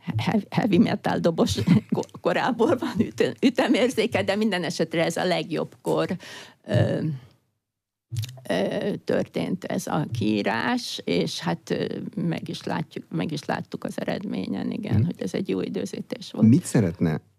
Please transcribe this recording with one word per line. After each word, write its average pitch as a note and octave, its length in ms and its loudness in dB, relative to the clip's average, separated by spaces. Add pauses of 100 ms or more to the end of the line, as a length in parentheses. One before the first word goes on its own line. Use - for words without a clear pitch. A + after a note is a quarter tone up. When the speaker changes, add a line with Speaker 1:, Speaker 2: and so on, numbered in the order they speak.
(160)
Speaker 1:
he-, G3 340 0
heavy F#3+ 280 4
metal E3+ 400 2
dobos E3+ 400 2 (160)
<laughs> - 200 2
ko-, - 260 -4
korából A3 560 2
van C#4+ 220 -6
üte-, - 420 0
ütemérzéke, A#3 840 2
de G3+ 140 0
minden G#3 280 2
esetre E3 400 0
ez E3 120 -2
a E3 80 0
legjobb E3 580 -2
kor, D#3+ 340 0 (500)
ö, - 320 2 (1500)
ö, - 440 -2 (120)
történt - 600 -2
ez - 220 -4
a D#3 260 -2
kiírás, G#3 920 -2
és - 360 -2
hát, E3 300 -4
ö, - 160 -2 (300)
meg E3 320 -4
is F3 140 -8
látjuk, - 480 -6
meg - 220 -4
is - 120 -6
láttuk - 400 -6
az - 160 -6
eredményen, - 720 -4
igen, - 240 -4
Speaker 2:
Mhm. G#2+ 100 6
Speaker 1:
hogy - 180 -4
ez F#3 120 -6
egy - 140 -2
jó F#3+ 120 0
időzítés - 720 -6
volt. A2 180 6
Speaker 2:
Mit D3+ 160 8
szeretne E2+ 560 2 (180)